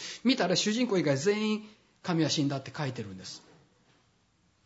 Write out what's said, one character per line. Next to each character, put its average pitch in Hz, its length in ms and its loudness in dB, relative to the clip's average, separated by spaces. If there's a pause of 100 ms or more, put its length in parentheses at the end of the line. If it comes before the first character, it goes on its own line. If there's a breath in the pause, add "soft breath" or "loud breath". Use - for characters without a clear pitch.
(240 loud breath)
見 262 120 4
た 190 120 2
ら 180 80 2
主 214 160 2
人 233 160 2
公 190 120 2
以 156 40 2
外 143 140 4
全 208 340 2
員 214 180 -4 (340)
神 165 200 2
は 143 60 2
死 147 140 0
ん 139 40 2
だ 139 100 -2
っ 131 40 -6
て - 140 -14
書 151 100 -4
い 131 60 -2
て 117 100 -8
る 101 80 -10
ん 95 80 -12
で 92 80 -14
す。 - 180 -16 (1200)